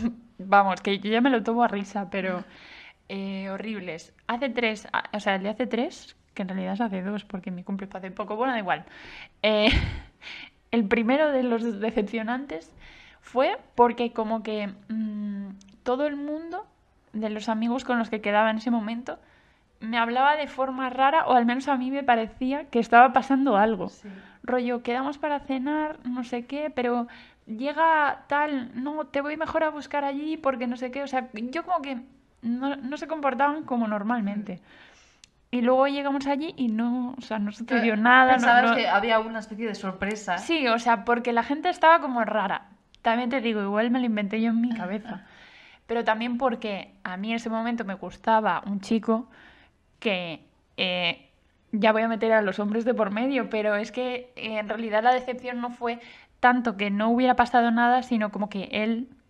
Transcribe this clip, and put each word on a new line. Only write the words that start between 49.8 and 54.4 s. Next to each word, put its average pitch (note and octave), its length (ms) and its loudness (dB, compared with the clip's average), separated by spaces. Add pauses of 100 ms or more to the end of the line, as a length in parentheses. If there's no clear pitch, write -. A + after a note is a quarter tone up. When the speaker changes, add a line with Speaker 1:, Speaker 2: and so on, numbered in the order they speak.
Speaker 1:
que, F3+ 460 -4 (320)
eh, F3+ 500 -2 (460)
ya A3 180 6
voy A3 120 2
a A3+ 40 0
meter A3+ 240 0
a A3 100 6
los G3 180 -2
hombres G#3 260 -2
de B3 80 2
por G#3 180 0
medio, A#3+ 380 -2
pero G#3+ 260 0
es A3+ 160 -4
que, B3 460 -6
eh, A3 220 -6